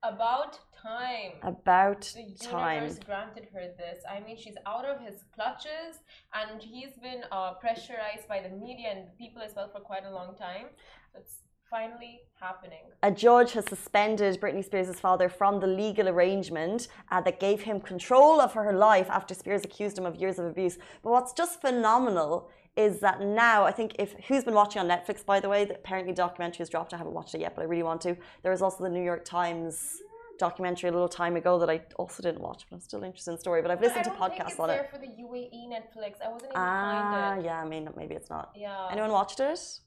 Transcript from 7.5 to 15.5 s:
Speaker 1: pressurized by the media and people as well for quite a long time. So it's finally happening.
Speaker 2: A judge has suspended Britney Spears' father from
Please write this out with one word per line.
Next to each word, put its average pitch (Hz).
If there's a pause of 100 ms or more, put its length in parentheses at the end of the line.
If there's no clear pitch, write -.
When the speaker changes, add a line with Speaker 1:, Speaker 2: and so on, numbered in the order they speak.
Speaker 1:
pressurized 226
by 196
the 185 (120)
media 240
and 190 (200)
people 233
as 208
well 202
for 202 (100)
quite 190
a -
long 185 (160)
time. 190 (460)
So -
it's - (360)
finally 240 (320)
happening. 185 (260)
Speaker 2:
A - (140)
judge 240
has 214 (100)
suspended 208
Britney 196
Spears' 185
father 185 (120)
from 202